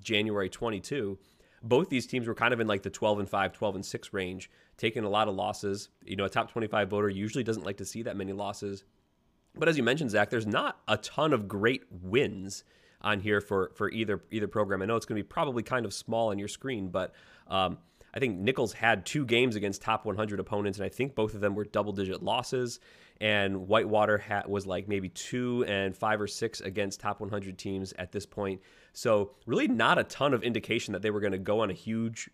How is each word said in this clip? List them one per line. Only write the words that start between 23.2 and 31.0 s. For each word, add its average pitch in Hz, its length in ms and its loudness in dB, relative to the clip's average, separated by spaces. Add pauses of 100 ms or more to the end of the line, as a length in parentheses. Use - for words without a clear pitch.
And 98 460 2
Whitewater 107 520 6
ha-, 101 280 -2
was, 98 180 -2
like, 92 220 -2
maybe 98 220 -2
two 123 580 -2
and 98 300 0
five 107 240 2
or 101 80 -2
six - 320 -4
against 98 400 -4
top 104 180 -4
one 107 120 -6
hundred 98 280 -6
teams 95 400 -4
at 90 140 -8
this 101 140 -6
point. 98 340 -4 (320)
So 104 400 2 (140)
really 202 200 2
not 143 320 4
a 117 60 4
ton 139 300 2
of 110 100 2
indication 113 480 -2
that 95 100 -4